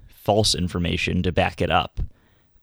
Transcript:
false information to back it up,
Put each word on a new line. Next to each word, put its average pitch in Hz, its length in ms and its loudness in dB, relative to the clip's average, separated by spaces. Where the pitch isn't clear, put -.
false - 480 0
information 87 680 -2
to 90 80 0
back 90 280 0
it 82 120 0
up, - 260 0